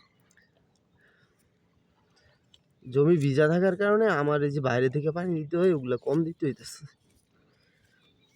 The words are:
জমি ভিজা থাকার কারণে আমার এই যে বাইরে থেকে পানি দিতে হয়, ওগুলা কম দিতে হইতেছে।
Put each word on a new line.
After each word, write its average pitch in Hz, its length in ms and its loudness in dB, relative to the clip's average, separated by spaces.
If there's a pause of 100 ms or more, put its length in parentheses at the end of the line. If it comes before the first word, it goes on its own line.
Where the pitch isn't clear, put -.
(3000)
জমি 147 280 4
ভিজা 143 300 2
থাকার 180 300 0
কারণে 208 300 2
আমার 147 360 0
এই 143 80 -2
যে 143 100 -4
বাইরে 127 280 0
থেকে 147 220 -2
পানি 170 320 -4
দিতে 151 140 -6
হয়, 185 160 2
ওগুলা 127 240 -4
কম 151 260 -2
দিতে 165 220 -6
হইতেছে। - 400 -10 (1500)